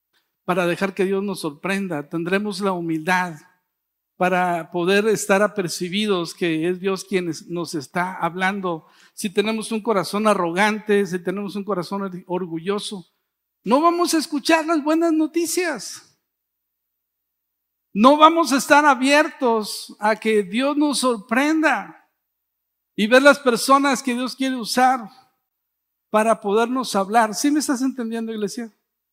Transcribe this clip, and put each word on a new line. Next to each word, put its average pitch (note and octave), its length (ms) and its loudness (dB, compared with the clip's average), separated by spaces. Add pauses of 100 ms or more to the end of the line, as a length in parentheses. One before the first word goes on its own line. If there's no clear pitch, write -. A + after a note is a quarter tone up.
(460)
para F3+ 200 0
dejar F3+ 280 -2
que G3 100 0
Dios G3 180 0
nos G3 200 -6
sorprenda? E3 680 -6
¿Tendremos F#3 540 -4
la G3+ 100 0
humildad E3+ 640 -2 (800)
para F3+ 560 0
poder F#3+ 360 2
estar G3 360 2
apercibidos F#3 920 -2
que E3 360 -2
es F3+ 100 -4
Dios F#3+ 240 -4
quien F#3 240 -4
es, D#3 200 -8
nos E3+ 280 -8
está F3+ 400 -6
hablando? F3+ 720 -4 (260)
Si - 160 -8
tenemos G#3+ 440 -4
un A3 80 -4
corazón G3+ 440 -2
arrogante, G3+ 800 0
si F3+ 140 -6
tenemos F#3 380 -6
un G3 80 -8
corazón G3 380 -4
or-, F#3 240 -10
orgulloso, F3+ 800 -6 (580)
no B3 180 2
vamos E4+ 320 2
a D#4+ 60 2
escuchar D4+ 460 0
las D#4+ 160 0
buenas E4 300 0
noticias. D#4 1040 -4 (1800)
No B3 220 8
vamos D#4 380 6
a C#4 40 4
estar D4 280 6
abiertos C4 1120 2
a G#3+ 160 0
que G#3+ 280 0
Dios B3+ 340 -2
nos D4 220 0
sorprenda B3+ 1120 0 (840)
y G#3 120 0
ver B3 140 6
las C#4 180 8
personas C4+ 640 2
que B3 120 -4
Dios B3 220 -6
quiere C4 200 -4
usar B3 540 0 (1000)
para G#3+ 300 2
podernos A#3 560 -2
hablar. G#3 400 2
¿Sí C#4+ 160 0
me D4+ 80 2
estás C4 220 -2
entendiendo, A3+ 500 -4
iglesia? G#3+ 400 -6 (420)